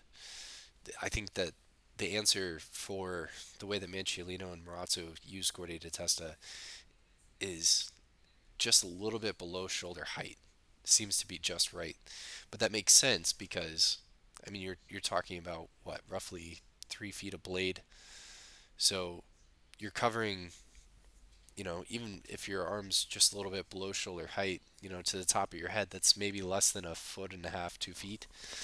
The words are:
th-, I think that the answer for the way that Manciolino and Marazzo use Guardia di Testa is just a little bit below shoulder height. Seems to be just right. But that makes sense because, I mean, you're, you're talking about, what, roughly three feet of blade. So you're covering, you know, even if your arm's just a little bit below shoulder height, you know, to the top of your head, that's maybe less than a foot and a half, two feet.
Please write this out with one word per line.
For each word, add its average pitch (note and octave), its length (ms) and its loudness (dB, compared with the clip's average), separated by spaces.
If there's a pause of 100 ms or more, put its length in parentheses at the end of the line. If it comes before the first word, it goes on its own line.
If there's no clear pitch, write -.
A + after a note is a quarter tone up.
(840)
th-, - 180 -12
I - 60 0
think G#2 260 0
that F2 180 0 (460)
the F#2+ 180 0
answer F#2+ 440 4
for F#2 720 -4 (280)
the G#2+ 80 -10
way G2+ 120 0
that F#2 120 -6
Manciolino F2+ 600 -4
and E2+ 140 -12
Marazzo F2 500 -4 (100)
use F#2+ 240 -2
Guardia E2+ 280 -6
di E2 120 -12
Testa E2 460 -2 (1040)
is E2+ 500 4 (680)
just - 260 8
a F#2+ 40 -6
little G#2 300 -2
bit G#2 200 -2
below F#2 280 -4
shoulder F2 380 -4
height. - 320 -6 (480)
Seems - 340 6
to - 80 -2
be F2+ 120 -6
just - 340 2
right. E2+ 240 -6 (540)
But G#2 100 -10
that G#2+ 120 6
makes G#2+ 200 6
sense G#2+ 400 8
because, E2 680 0 (480)
I - 40 -10
mean, G2+ 120 -6
you're, F#2 160 -4 (100)
you're G2 120 -10
talking F2+ 380 -2
about, E2+ 300 -8 (160)
what, D2+ 240 -8
roughly E2+ 520 -8 (280)
three G#2 220 -8
feet F#2+ 240 -8
of E2+ 80 -12
blade. F#2 400 0 (960)
So F2+ 460 2 (560)
you're G#2 120 -8
covering, G#2+ 600 2 (1080)
you G2 80 -8
know, F2+ 240 -4
even A2 400 -6
if - 200 -8
your F#2+ 180 0
arm's G2 380 2
just - 280 4
a G2+ 40 -8
little G2 160 -2
bit F#2+ 180 -4
below F#2+ 220 -4
shoulder F2 420 -4
height, G2 280 0 (180)
you F#2+ 80 -12
know, F2+ 140 -8
to - 160 -2
the F#2 60 -4
top G2 280 2
of F2 60 -10
your E2+ 100 -4
head, G2 220 0
that's - 260 6
maybe G2+ 240 0
less F#2+ 320 4
than F#2+ 140 -6
a E2 80 -6
foot F#2+ 400 -8
and F2 100 -8
a E2+ 60 -4
half, F2 280 -4
two F#2 140 -6
feet. G2+ 340 -8 (380)